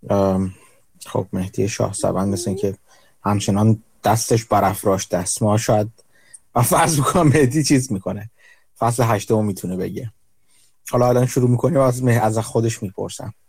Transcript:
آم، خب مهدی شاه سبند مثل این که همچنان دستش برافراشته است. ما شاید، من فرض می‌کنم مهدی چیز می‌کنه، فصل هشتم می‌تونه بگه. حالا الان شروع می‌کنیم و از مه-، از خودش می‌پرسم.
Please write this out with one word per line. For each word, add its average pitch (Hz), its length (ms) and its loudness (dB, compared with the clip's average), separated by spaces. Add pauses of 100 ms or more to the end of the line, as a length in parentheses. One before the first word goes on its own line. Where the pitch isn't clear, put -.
(100)
آم، 95 440 2 (520)
خب 104 280 -6
مهدی 98 340 -4
شاه 107 260 -4
سبند 98 400 -2
مثل - 160 -6
این 95 100 -4
که 98 180 -4 (460)
همچنان 104 600 0 (200)
دستش 113 420 0
برافراشته 98 720 0
است. 87 260 -4
ما 104 140 2
شاید، 107 340 0 (640)
من 120 60 2
فرض 165 360 2
می‌کنم 156 300 2
مهدی 143 360 4
چیز 135 280 2
می‌کنه، 101 380 -8 (480)
فصل 117 260 0
هشتم 110 420 0
می‌تونه 92 320 -4
بگه. 95 340 -8 (800)
حالا 123 160 2
الان 123 180 4
شروع 123 240 2
می‌کنیم 127 280 2
و 135 40 4
از 127 220 2
مه-، 120 180 2
از 110 160 0
خودش 113 460 -2
می‌پرسم. 98 500 -10 (160)